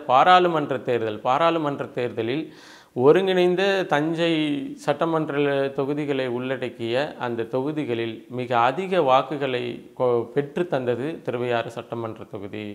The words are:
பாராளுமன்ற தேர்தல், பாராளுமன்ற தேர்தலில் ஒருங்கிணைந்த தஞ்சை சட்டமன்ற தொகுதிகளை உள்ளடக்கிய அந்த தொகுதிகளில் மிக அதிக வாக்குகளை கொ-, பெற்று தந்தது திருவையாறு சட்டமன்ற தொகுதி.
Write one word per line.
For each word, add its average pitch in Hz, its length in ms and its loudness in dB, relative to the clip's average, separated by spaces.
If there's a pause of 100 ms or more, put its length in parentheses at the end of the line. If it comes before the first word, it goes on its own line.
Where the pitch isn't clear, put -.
பாராளுமன்ற 156 680 4
தேர்தல், 110 420 -2
பாராளுமன்ற 147 680 0
தேர்தலில் 120 680 -4 (420)
ஒருங்கிணைந்த 180 920 4
தஞ்சை 160 460 0 (440)
சட்டமன்ற 156 600 -2 (320)
தொகுதிகளை 139 600 -2
உள்ளடக்கிய 120 680 -4 (240)
அந்த 120 240 -4
தொகுதிகளில் 120 840 -4
மிக 123 300 -2
அதிக 175 420 2
வாக்குகளை 135 600 2 (340)
கொ-, 123 280 2
பெற்று 143 440 -4
தந்தது 131 540 -4
திருவையாறு 120 500 -2
சட்டமன்ற 113 520 -10
தொகுதி. 104 520 -12